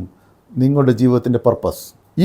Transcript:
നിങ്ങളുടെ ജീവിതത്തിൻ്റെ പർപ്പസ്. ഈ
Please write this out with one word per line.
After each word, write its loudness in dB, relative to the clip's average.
നിങ്ങളുടെ 0
ജീവിതത്തിൻ്റെ 0
പർപ്പസ്. -2
ഈ 6